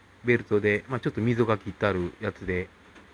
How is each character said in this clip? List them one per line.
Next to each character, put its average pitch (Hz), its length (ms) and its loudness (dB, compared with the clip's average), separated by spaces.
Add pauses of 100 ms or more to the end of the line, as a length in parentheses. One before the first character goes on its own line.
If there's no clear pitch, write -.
(240)
ベ 120 140 4
ル 110 60 -6
ト 104 160 2
で、 104 300 2
ま 131 80 -4
あ、 - 20 -4
ち - 80 -6
ょ - 20 0
っ - 40 -4
と 107 80 -4
溝 117 240 2
が 107 120 2
切 104 140 -10
っ - 20 -16
て - 120 -2
あ 101 80 2
る 87 280 -2
や 107 100 -4
つ - 140 -16
で、 92 220 -2 (460)